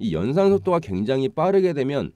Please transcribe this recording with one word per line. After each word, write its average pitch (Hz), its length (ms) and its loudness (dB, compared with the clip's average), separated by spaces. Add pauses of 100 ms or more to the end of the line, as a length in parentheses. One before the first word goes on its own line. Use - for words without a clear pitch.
이 110 120 -2
연산 135 380 2
속도가 185 300 0
굉장히 127 480 -2
빠르게 185 440 2
되면 139 440 -2